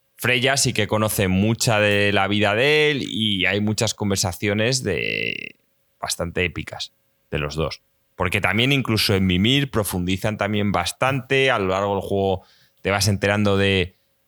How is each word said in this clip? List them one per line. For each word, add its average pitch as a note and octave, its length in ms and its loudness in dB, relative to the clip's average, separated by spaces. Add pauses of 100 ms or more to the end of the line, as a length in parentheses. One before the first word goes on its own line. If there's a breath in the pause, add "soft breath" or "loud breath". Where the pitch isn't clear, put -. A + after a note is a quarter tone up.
(160)
Freya B2 400 0
sí B2+ 160 0
que G#2 140 0
conoce G#2+ 420 0
mucha G#2+ 520 2
de G2+ 320 2
la G2 160 2
vida G#2 260 2
de D3+ 360 2
él C3+ 120 -2
y F#2 440 -2
hay G2+ 140 0
muchas G#2+ 340 -2
conversaciones G#2+ 920 -2
de, A1 720 -4 (440)
bastante F2 440 -4
épicas - 480 -8 (380)
de D2+ 80 -4
los D2 180 -6
dos. D2+ 240 -4 (340)
Porque F#2 260 -2
también A2 320 2
incluso A2+ 420 0
en F#2+ 120 2
Mimir A#2 440 2
profundizan F#2+ 680 -2
también G#2 320 -2
bastante. C3 800 0
A A#2+ 80 0
lo F#2+ 100 -2
largo G2+ 260 0
del F#2+ 80 -2
juego G2 400 0 (400 soft breath)
te F#2+ 80 -2
vas G2 180 2
enterando G2+ 480 2
de, G2 380 2 (340)